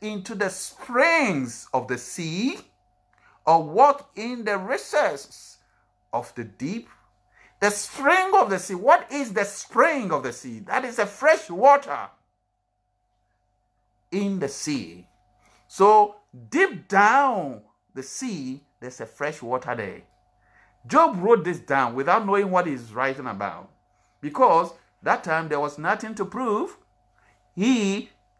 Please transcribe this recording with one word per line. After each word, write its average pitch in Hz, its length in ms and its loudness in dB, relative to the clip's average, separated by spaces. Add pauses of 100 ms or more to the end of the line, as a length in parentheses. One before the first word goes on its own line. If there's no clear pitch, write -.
into 214 320 -10
the 196 160 -2
springs 240 1200 -2
of 120 140 -2
the 123 120 -4
sea, 185 580 -6 (880)
or 160 180 4
walked 247 540 4
in 233 280 -8
the 202 120 -2
recesses 208 1040 -4 (520)
of 117 240 -6
the 120 80 -10
deep?" 147 460 -10 (720)
The 208 100 2
spring 339 680 0
of 285 140 6
the 190 100 -2
sea. - 160 -8
What 233 360 2
is 262 220 -6
the 208 100 0
spring 240 680 0
of 143 120 -2
the 123 100 -6
sea? 117 260 -14
That 233 260 -4
is 233 120 -8
a 208 100 0
fresh 311 420 0
water 185 600 2 (2000)
in 196 280 -2
the 143 80 -2
sea. 98 600 -8 (600)
So 208 480 4 (340)
deep 302 380 0
down 202 720 2 (320)
the 131 100 -12
sea, 143 600 -10 (160)
there's 127 220 -14
a 113 60 -8
fresh 151 340 -8
water 123 340 -4
there. 98 260 -10 (840)
Job 277 320 4
wrote 196 260 4
this 170 140 -4
down 127 380 0
without 175 320 0
knowing 196 240 0
what 180 160 2
he's 120 260 -10
writing 131 320 -4
about, 98 460 -8 (500)
because 175 500 2 (300)
that - 220 -2
time 160 260 -4
there 147 100 -2
was 143 200 -6
nothing 214 340 -4
to 208 120 -6
prove. 240 520 -4 (800)
He 208 560 0 (280)